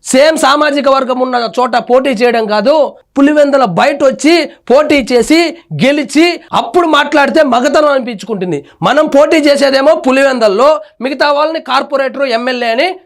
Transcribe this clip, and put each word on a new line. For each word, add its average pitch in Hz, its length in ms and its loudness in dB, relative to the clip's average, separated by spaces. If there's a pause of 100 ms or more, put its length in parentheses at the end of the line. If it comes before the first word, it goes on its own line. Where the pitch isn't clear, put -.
(120)
సేమ్ 302 320 4
సామాజిక 285 520 0
వర్గం 254 300 -4
ఉన్న 247 220 -4 (100)
చోట 247 180 -2 (140)
పోటీ 262 300 2
చేయడం 233 320 0
కాదు, 214 240 0 (420)
పులివెందుల 285 480 2 (140)
బయట 277 200 0 (100)
వచ్చి 311 260 0 (360)
పోటీ 294 280 2 (120)
చేసి 247 280 2 (460)
గెలిచి 294 400 0 (360)
అప్పుడు 339 360 -2
మాట్లాడితే 294 460 2 (100)
మగతనం 285 420 0
అనిపించుకుంటుంది. 202 640 -6 (300)
మనం 302 260 2
పోటీ 302 320 4
చేసేదేమో 277 460 2 (140)
పులివెందుల్లో, 254 640 2 (360)
మిగతా 294 320 -2
వాళ్ళని 311 340 -2
కార్పొరేటర్, 269 560 -2 (120)
ఎమ్మెల్యే 247 360 -4
అని 302 120 -2 (180)